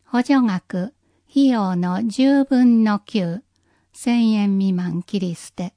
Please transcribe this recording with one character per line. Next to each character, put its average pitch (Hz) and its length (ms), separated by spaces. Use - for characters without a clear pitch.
補 247 140
助 269 220
額、 190 520
費 277 200
用 202 280
の 180 320
十 269 360
分 247 400
の 208 160
九、 180 440
千 233 420
円 202 260
未 190 120
満 175 300
切 196 200
り 180 120
捨 - 160
て、 180 280